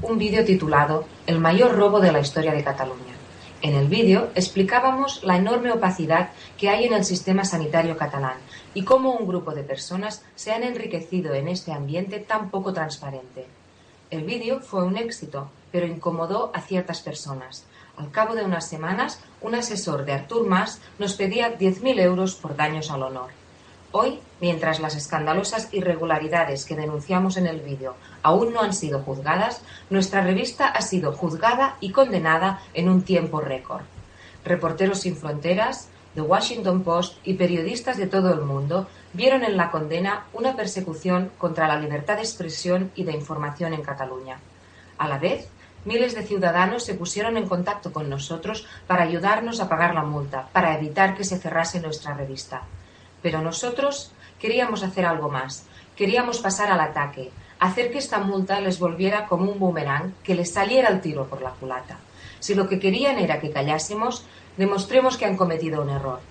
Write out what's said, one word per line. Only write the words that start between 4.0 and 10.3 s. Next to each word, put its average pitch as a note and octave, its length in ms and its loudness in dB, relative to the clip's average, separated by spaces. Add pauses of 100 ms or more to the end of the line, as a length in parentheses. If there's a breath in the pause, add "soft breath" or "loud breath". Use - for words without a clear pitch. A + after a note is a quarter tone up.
explicábamos B3 880 2
la F#3 120 4
enorme A#3 360 2
opacidad F3+ 580 2 (260 loud breath)
que G3+ 120 0
hay A3 160 4
en A#3 80 4
el G3+ 120 4
sistema F#3+ 400 2
sanitario E3 520 0
catalán C#3 400 -4 (380 loud breath)
y G3 80 -4
cómo C4 300 4
un A3+ 140 -2
grupo F3 260 -4
de C#3 120 -6
personas F#3+ 580 -8 (140 loud breath)